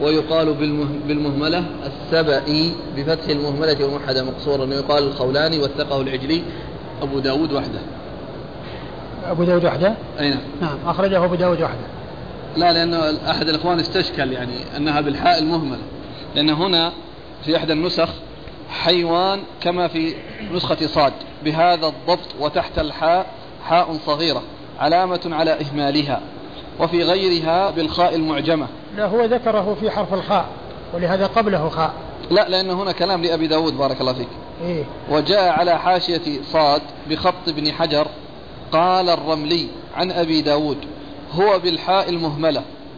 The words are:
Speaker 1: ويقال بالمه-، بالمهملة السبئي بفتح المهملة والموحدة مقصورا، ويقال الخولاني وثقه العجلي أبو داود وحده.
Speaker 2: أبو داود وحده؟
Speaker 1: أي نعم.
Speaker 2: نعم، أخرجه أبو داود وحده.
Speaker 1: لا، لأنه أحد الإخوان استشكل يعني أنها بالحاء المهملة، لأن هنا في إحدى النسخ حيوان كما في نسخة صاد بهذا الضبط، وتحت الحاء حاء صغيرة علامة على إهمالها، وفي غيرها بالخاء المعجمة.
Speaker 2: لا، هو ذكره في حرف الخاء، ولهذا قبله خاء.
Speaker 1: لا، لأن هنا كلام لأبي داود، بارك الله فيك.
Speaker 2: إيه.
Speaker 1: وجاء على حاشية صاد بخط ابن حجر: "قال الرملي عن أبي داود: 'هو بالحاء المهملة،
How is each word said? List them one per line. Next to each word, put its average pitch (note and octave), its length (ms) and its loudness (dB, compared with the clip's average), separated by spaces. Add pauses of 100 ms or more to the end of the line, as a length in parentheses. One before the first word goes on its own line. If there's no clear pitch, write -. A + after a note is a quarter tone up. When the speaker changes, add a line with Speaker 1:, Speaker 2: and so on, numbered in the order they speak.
Speaker 1:
ويقال D#3 520 2
بالمه-، D3 540 -2
بالمهملة D3+ 560 0 (220)
السبئي D3+ 880 2 (220)
بفتح D#3 320 -2
المهملة D3 560 2
والموحدة C#3 380 -2
مقصورا، C3+ 420 0
ويقال C#3 380 2
الخولاني C#3 560 2
وثقه C#3 420 0
العجلي C3+ 420 0 (580)
أبو C#3 180 -2
داود C#3 340 0
وحده. B2+ 260 -2 (1500)
Speaker 2:
أبو F3 180 0
داود F3 220 4
وحده؟ F3+ 280 4 (260)
Speaker 1:
أي C#3+ 100 2
نعم. C3 100 0 (220)
Speaker 2:
نعم، D3 240 -2
أخرجه F3+ 400 2
أبو F3+ 100 2
داود F3 260 2
وحده. A#2 260 -4 (720)
Speaker 1:
لا، E3+ 160 6
لأنه E3+ 240 2 (340)
أحد D#3 180 0
الإخوان E3 300 2
استشكل D#3 520 0
يعني B2 220 -4 (240)
أنها D3 240 2
بالحاء D3 380 2
المهملة، D#3 420 0 (540)
لأن D3 140 2
هنا E3+ 420 2 (540)
في D#3+ 120 2
إحدى D#3+ 160 0
النسخ E3 360 0 (600)
حيوان F3 680 2 (220)
كما F3 260 0
في D#3+ 280 -2 (380)
نسخة D#3+ 340 0
صاد C#3+ 260 4 (300)
بهذا D#3+ 440 4
الضبط، D3 400 0 (120)
وتحت D3+ 400 0
الحاء D#3+ 460 2 (380)
حاء E3 420 2
صغيرة D3 360 0 (380)
علامة F3 400 4 (120)
على D#3+ 200 2
إهمالها، C#3+ 720 0 (580)
وفي E3 240 2
غيرها F3 680 2
بالخاء D#3+ 440 2
المعجمة. D#3 520 0 (300)
Speaker 2:
لا، G#3 80 0
هو A3 200 2
ذكره G#3+ 540 2
في G#3+ 120 0
حرف F#3+ 220 -2
الخاء، F3+ 320 2 (480)
ولهذا F3+ 340 2
قبله F#3+ 420 2
خاء. D#3 240 0 (380)
Speaker 1:
لا، G3+ 180 6
لأن F#3 200 0
هنا F#3 220 0
كلام F3 320 0
لأبي E3 240 2
داود، D#3 300 2
بارك C3 240 0
الله B2+ 120 2
فيك. B2 140 -4 (380)
Speaker 2:
إيه. E3 180 -2 (260)
Speaker 1:
وجاء E3+ 500 4
على E3+ 200 4
حاشية E3 600 0 (100)
صاد D3 300 4 (280)
بخط F3+ 380 0
ابن D3+ 240 -2
حجر: D3+ 360 2 (640)
"قال F3+ 380 4
الرملي D3+ 580 0 (280)
عن F#3 160 0
أبي E3 300 2
داود: D3 360 2 (560)
'هو F#3+ 260 4
بالحاء F3 500 0
المهملة، D#3 520 0 (360)